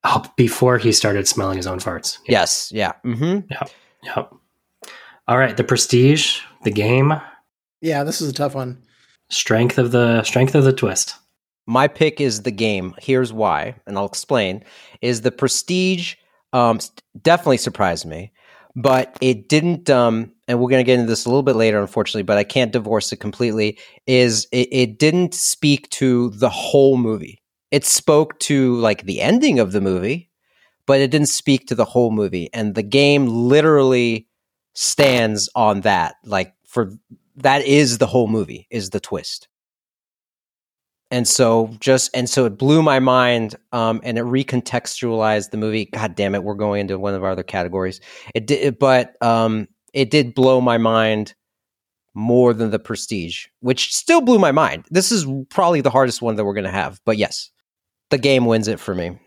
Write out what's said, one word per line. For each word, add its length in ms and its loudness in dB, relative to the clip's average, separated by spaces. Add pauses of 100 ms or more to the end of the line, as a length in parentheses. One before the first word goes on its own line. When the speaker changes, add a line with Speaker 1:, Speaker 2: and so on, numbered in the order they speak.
Speaker 1:
Oh, 200 -2 (120)
before 440 0
he 120 0
started 380 0
smelling 280 -4
his 100 -8
own 120 -8
farts. 460 -10
Yeah. 160 2
Speaker 2:
Yes. 320 -4
Yeah. 180 -4 (140)
Mm-hmm. 460 -4
Speaker 1:
Yep. 180 -10 (340)
Yep. 300 -10 (960)
All 100 2
right. 180 2
The 80 0
Prestige, 760 2 (240)
The 80 0
Game. 420 2 (680)
Speaker 3:
Yeah, 220 -4
this 160 -6
is 100 -4
a 40 -8
tough 220 -4
one. 260 -10 (480)
Speaker 1:
Strength 500 0
of 120 2
the, 320 4
strength 300 2
of 100 6
the 100 4
twist. 420 -4 (500)
Speaker 2:
My 220 2
pick 340 0
is 220 -2
The 80 -2
Game. 480 -2
Here's 340 -2
why, 420 -2 (120)
and 100 -8
I'll 80 -4
explain, 580 -4 (380)
is 200 -2
The 100 0
Prestige, 840 -2 (400)
um, 240 2
s-, 140 -12 (280)
definitely 380 2
surprised 480 -4
me, 260 -14 (440)
but 460 0
it 280 -2
didn't, 400 0
um, 420 2 (160)
and 120 -2
we're 100 0
gonna 140 4
get 160 4
into 100 0
this 160 -2
a 40 -4
little 120 2
bit 140 0
later, 260 2
unfortunately, 400 -4
but 160 0
I 60 2
can't 280 -2
divorce 400 -2
it 80 -8
completely, 600 -2 (260)
is 460 2
it, 200 0
it 280 0
didn't 340 2
speak 580 -2
to 380 0
the 200 0
whole 480 4
movie. 440 -4 (300)
It 120 0
spoke 580 2
to, 340 2
like, 300 0
the 160 -4
ending 360 4
of 140 2
the 100 0
movie, 480 -2 (560)
but 160 4
it 80 2
didn't 200 2
speak 380 0
to 80 -4
the 80 0
whole 280 2
movie. 420 -2
And 220 -4
The 80 -4
Game 420 4
literally 1040 2 (480)
stands 800 0
on 260 0
that. 420 0
Like, 300 -4 (140)
for, 240 -4 (460)
that 280 2
is 320 2
the 80 2
whole 220 0
movie, 420 -6
is 220 -8
the 100 -6
twist. 460 -10 (1600)
And 160 -2
so 420 2 (100)
just, 360 2
and 140 -2
so 160 2
it 120 -4
blew 240 4
my 180 2
mind, 560 2 (160)
um, 320 -2
and 140 -4
it 60 -2
recontextualized 1300 -2
the 60 -8
movie. 280 -4
God 300 -8
damn 200 -2
it, 80 -4
we're 120 -6
going 260 -2
into 160 -6
one 160 -4
of 100 -6
our 80 -2
other 120 -6
categories. 580 -6 (320)
It 140 -4
did, 320 0
but, 420 2
um, 460 0 (260)
it 160 0
did 240 2
blow 280 4
my 160 2
mind 580 0 (800)
more 400 4
than 180 -2
The 80 -2
Prestige, 680 -10 (120)
which 360 -4
still 260 2
blew 180 4
my 120 4
mind. 380 0
This 220 0
is 140 0 (240)
probably 320 0
the 100 0
hardest 300 0
one 140 -2
that 100 -4
we're 100 -4
gonna 160 -6
have, 340 -6
but 120 0
yes, 340 -4 (580)
The 80 0
Game 280 2
wins 220 0
it 120 -6
for 160 -8
me. 320 -6